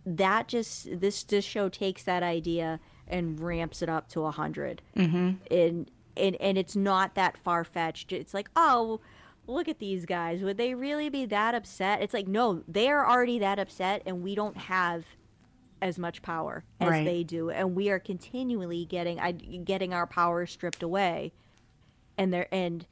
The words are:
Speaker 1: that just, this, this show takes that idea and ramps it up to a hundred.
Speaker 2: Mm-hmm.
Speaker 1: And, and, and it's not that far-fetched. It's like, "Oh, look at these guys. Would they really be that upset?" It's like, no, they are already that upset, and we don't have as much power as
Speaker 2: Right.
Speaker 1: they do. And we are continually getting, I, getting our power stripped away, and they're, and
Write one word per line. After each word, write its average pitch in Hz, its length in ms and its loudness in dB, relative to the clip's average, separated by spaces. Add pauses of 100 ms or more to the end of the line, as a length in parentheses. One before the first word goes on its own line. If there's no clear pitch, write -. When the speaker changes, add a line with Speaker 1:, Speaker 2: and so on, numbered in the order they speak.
Speaker 1:
that 190 440 2
just, - 500 -4
this, 196 240 0
this 202 220 0
show 196 240 0
takes 190 340 -4
that 180 180 0
idea 165 580 0 (280)
and 165 320 -2
ramps 165 420 -4
it 170 60 -2
up 160 220 -2
to 160 160 -2
a 156 60 -2
hundred. 151 500 -4 (160)
Speaker 2:
Mm-hmm. 180 340 4 (220)
Speaker 1:
And, 170 380 4 (260)
and, 190 240 2
and 190 160 2
it's 190 180 -2
not 190 400 2
that 185 220 2
far-fetched. 170 760 -2
It's - 200 -8
like, 202 220 -6
"Oh, 233 460 4 (440)
look 311 220 -4
at 320 120 -4
these 190 260 -4
guys. 170 360 -2
Would 196 160 -2
they 240 160 0
really 294 360 -2
be 269 160 -2
that 214 280 0
upset?" 202 480 -2
It's 202 120 -2
like, 196 160 -2
no, 202 360 2
they 202 220 2
are 285 180 4
already 240 340 4
that 196 200 2
upset, 190 460 -2
and 180 180 -4
we 196 120 -4
don't 208 200 -2
have 175 480 0 (800)
as 175 180 -2
much 170 220 -6
power 160 420 -6 (160)
as 170 120 4
Speaker 2:
Right. 156 140 4
Speaker 1:
they 175 180 2
do. 165 260 -4
And 185 260 0
we 202 140 2
are 190 100 2
continually 185 840 -4
getting, 175 340 -4
I, 180 140 -2
getting 180 600 -4
our 175 140 0
power 175 380 2
stripped - 360 -8
away, 170 520 0 (840)
and 190 160 2
they're, 175 200 0
and 175 380 -2